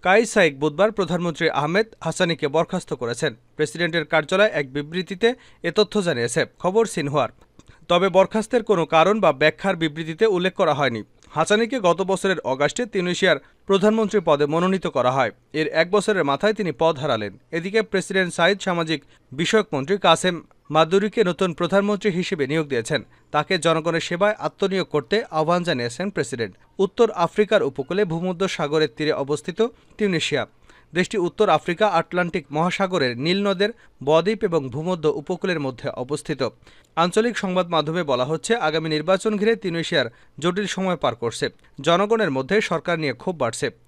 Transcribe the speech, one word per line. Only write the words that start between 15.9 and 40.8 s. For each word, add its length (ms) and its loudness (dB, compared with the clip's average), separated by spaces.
বছরের 340 0
মাথায় 300 0
তিনি 240 -4
পদ 200 2
হারালেন। 340 -2
এদিকে 320 -2
প্রেসিডেন্ট 520 -2
সাইদ 260 2
সামাজিক 400 -2
বিষয়ক 400 0
মন্ত্রী 260 -2
কাসেম 380 2
মাদুরিকে 540 2
নতুন 280 0
প্রধানমন্ত্রী 580 0
হিসেবে 360 -2
নিয়োগ 220 -2
দিয়েছেন। 320 -2
তাকে 260 0
জনগণের 500 0
সেবায় 300 0
আত্মনিয়োগ 500 -2
করতে 280 -2
আহ্বান 320 0
জানিয়েছেন 480 -4
প্রেসিডেন্ট। 420 -6
উত্তর 380 2
আফ্রিকার 460 2
উপকূলে 420 -2
ভূমধ্য 440 -4
সাগরের 480 -2
তীরে 160 -2
অবস্থিত 460 -4
তিউনিশিয়া। 500 -2
দেশটি 260 -2
উত্তর 300 0
আফ্রিকা 400 2
আটলান্টিক 640 -2
মহাসাগরের 640 0
নীল 240 0
নদের 280 0
বদ্বীপ 400 2
এবং 160 0
ভূমধ্য 340 -6
উপকূলের 440 -4
মধ্যে 300 -6
অবস্থিত। 500 -6
আঞ্চলিক 420 2
সংবাদ 300 -2
মাধ্যমে 340 -2
বলা 220 0
হচ্ছে, 320 -4
আগামী 320 -2
নির্বাচন 480 0
ঘিরে 200 2
তিউনিশিয়ার 560 -2
জটিল 280 -2
সময় 340 -2